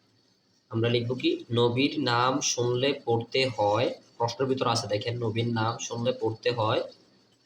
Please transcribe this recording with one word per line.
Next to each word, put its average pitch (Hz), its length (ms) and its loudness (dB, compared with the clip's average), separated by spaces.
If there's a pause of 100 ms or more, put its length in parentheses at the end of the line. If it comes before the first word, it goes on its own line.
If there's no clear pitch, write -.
(720)
আমরা 113 180 0
লিখবো 120 260 0
কি, 151 160 0 (220)
নবীর 120 500 2
নাম 123 300 2 (100)
শুনলে 123 480 0 (100)
পড়তে 117 480 0
হয়, 110 400 2 (240)
প্রশ্নের 123 360 -2
ভিতর 127 200 0
আছে 113 180 0
দেখেন, 117 320 -2
নবীর 117 340 -2
নাম 113 260 0
শুনলে 120 340 -4
পড়তে 113 380 -4
হয় 120 300 0 (640)